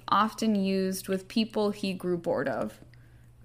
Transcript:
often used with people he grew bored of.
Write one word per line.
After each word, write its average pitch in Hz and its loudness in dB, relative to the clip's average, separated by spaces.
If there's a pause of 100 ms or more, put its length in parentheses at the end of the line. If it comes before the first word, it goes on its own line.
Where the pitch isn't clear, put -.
often 214 2
used 190 0
with 190 -2
people 214 0
he 196 -4
grew 180 -2
bored 151 0
of. - -4 (640)